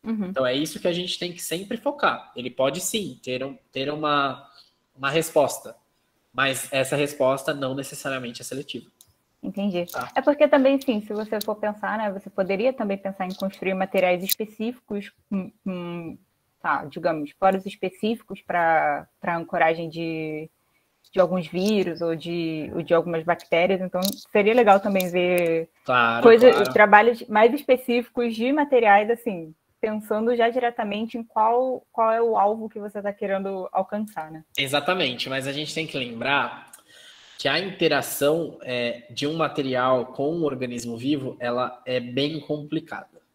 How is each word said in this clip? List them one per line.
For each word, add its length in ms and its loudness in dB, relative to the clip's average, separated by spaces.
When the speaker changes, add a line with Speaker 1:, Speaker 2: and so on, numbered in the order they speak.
Speaker 1:
Uhum. 260 -4
Speaker 2:
Então, 160 -2
é 100 0
isso 240 -4
que 80 -2
a 60 2
gente 260 -6
tem 140 -8
que 80 -14
sempre 340 -6
focar. 580 -2
Ele 160 -8
pode, 300 -2
sim, 420 -6
ter 220 -6
um, 140 -10
ter 180 -4
uma, 580 -2
uma 140 -4
resposta, 680 0
mas 400 -2
essa 240 0
resposta 580 0
não 220 -4
necessariamente 640 -8
é 40 -14
seletiva. 440 -10
Speaker 1:
Entendi. 420 -4
Speaker 2:
Tá. 300 -8
Speaker 1:
É 60 0
porque 260 4
também, 340 4
sim, 200 -2
se 120 -10
você 260 -4
for 160 -4
pensar, 420 -4
né, 140 -2
você 180 -12
poderia 440 0
também 240 -4
pensar 280 -6
em 80 -8
construir 400 -4
materiais 500 0
específicos, 880 -8
hum, 200 -6
hum, 520 -8
tá, 240 -2
digamos, 480 -4
poros 320 2
específicos 760 -6
pra, 680 0
pra 160 -4
ancoragem 520 0
de, 600 -6
de 80 -2
alguns 280 2
vírus 540 0
ou 140 -2
de, 580 -6
ou 80 -4
de 140 2
algumas 280 0
bactérias. 560 0
Então, 220 -4
seria 240 4
legal 240 8
também 320 0
ver 580 2
Speaker 2:
Claro, 380 2
Speaker 1:
coisa, 280 12
Speaker 2:
claro. 220 2
Speaker 1:
trabalhos 540 6
mais 260 4
específicos 840 0
de 160 0
materiais, 580 4
assim, 440 -4
pensando 560 -2
já 140 4
diretamente 680 -2
em 80 -8
qual, 680 0
qual 200 2
é 80 2
o 160 2
alvo 320 2
que 120 -12
você 240 -8
tá 100 -4
querendo 580 -4
alcançar, 600 -4
né? 120 -16
Speaker 2:
Exatamente, 720 -2
mas 160 -4
a 80 -6
gente 220 -8
tem 100 -4
que 120 -8
lembrar 680 -2
que 80 -2
a 120 2
interação, 1040 0
é, 480 -4
de 160 -4
um 80 -4
material 720 0
com 280 -4
um 80 -2
organismo 540 -4
vivo, 420 -4
ela 460 -4
é 140 -2
bem 400 -4
complicada. 840 -8